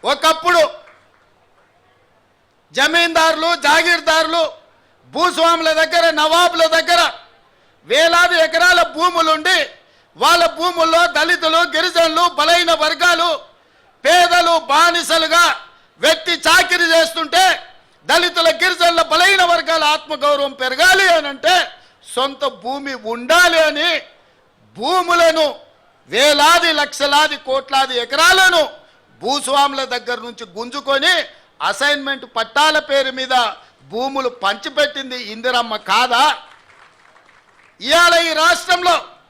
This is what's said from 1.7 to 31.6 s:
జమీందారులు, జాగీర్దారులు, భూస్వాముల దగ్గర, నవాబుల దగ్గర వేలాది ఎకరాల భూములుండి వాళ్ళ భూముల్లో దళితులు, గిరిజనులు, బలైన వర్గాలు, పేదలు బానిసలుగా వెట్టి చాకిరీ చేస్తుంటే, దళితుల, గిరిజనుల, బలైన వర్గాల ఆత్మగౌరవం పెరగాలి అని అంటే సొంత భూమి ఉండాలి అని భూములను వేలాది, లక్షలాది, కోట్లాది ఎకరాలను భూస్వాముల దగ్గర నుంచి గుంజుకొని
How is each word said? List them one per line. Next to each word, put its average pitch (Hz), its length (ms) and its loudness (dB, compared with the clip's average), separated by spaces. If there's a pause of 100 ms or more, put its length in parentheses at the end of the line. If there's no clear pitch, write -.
జమీందారులు, 320 760 0 (160)
జాగీర్దారులు, 320 800 0 (680)
భూస్వాముల 330 560 0 (100)
దగ్గర, 330 240 0 (160)
నవాబుల 330 440 2 (120)
దగ్గర 339 240 2 (880)
వేలాది 339 580 2
ఎకరాల 339 360 2 (160)
భూములుండి 330 600 0 (580)
వాళ్ళ 320 260 2 (160)
భూముల్లో 330 420 0 (160)
దళితులు, 330 440 0 (140)
గిరిజనులు, 330 500 0 (140)
బలైన 339 340 2 (120)
వర్గాలు, 339 460 0 (760)
పేదలు 339 500 4 (160)
బానిసలుగా 330 760 2 (560)
వెట్టి 320 340 0 (120)
చాకిరీ 349 480 2
చేస్తుంటే, 330 480 0 (640)
దళితుల, 349 420 0 (120)
గిరిజనుల, 339 420 0 (100)
బలైన 370 300 2 (100)
వర్గాల 330 300 -2 (120)
ఆత్మగౌరవం 285 680 -4
పెరగాలి 349 460 2 (100)
అని 294 160 -2
అంటే 302 220 -2 (600)
సొంత 269 280 -4 (200)
భూమి 277 320 -8 (180)
ఉండాలి 320 480 2 (100)
అని 302 200 -2 (840)
భూములను 330 680 0 (640)
వేలాది, 294 600 2 (100)
లక్షలాది, 285 560 -2 (120)
కోట్లాది 269 460 -2 (100)
ఎకరాలను 349 580 2 (580)
భూస్వాముల 269 640 -2 (120)
దగ్గర 240 240 -8 (100)
నుంచి 233 160 -18 (120)
గుంజుకొని 262 580 -4 (560)